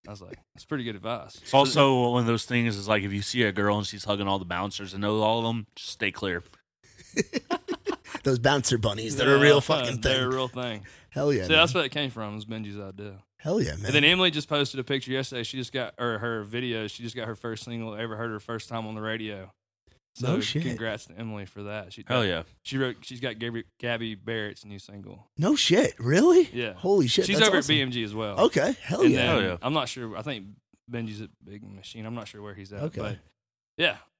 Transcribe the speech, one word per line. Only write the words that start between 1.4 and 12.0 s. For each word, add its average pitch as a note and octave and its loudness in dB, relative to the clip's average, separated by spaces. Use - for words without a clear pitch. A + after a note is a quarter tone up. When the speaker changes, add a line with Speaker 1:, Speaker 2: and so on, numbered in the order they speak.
Speaker 2:
It's - -6
also C3+ 6
one B2 4
of A2+ 2
those A#2 2
things A#2 0
is, G2 -8
like, G#2+ 4
if G2 -2
you G2+ -2
see B2 0
a G#2 4
girl G#2 2
and G2+ -4
she's G2+ -10
hugging G2+ -2
all G2 0
the F#2 -8
bouncers F#2 -6
and G2 -6
knows G#2+ 0
all A2+ 2
of A#2 -2
them, A#2 -4
just - -12
stay G2 -2
clear. F2+ -4
Speaker 3:
<laughs> - 0
Those C3 2
bouncer B2+ 2
bunnies, G#2+ -2
they're C3+ 6
a - 6
Speaker 1:
Yeah, C#3 6
Speaker 3:
real C#3+ 8
fucking B2 -2
Speaker 1:
they're C3 2
Speaker 3:
thing. C3 0
Speaker 1:
a B2+ 0
real C3 -2
thing. A#2+ -8
Speaker 3:
Hell D3 0
yeah, G#2 0
Speaker 1:
So F2+ -4
Speaker 3:
man. D#3 6
Speaker 1:
that's D#3+ 4
where D#3+ 2
it B2+ -6
came D3 -4